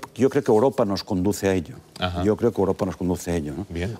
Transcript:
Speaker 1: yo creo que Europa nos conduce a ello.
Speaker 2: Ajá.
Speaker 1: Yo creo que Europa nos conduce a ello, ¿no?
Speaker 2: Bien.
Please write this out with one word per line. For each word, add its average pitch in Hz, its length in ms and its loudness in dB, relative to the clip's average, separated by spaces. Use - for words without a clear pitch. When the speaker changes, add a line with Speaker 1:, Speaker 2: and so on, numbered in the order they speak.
Speaker 1:
yo 127 140 2
creo 139 120 0
que - 80 0
Europa 120 360 4
nos 98 180 -2
conduce 98 460 0
a 95 40 4
ello. 92 220 -4
Speaker 2:
Ajá. 90 240 -2
Speaker 1:
Yo 104 140 4
creo 113 160 2
que - 80 0
Europa 95 240 0
nos 92 100 -2
conduce 90 360 -2
a 85 40 0
ello, 73 200 -4
¿no? 95 140 -8
Speaker 2:
Bien. 90 300 -6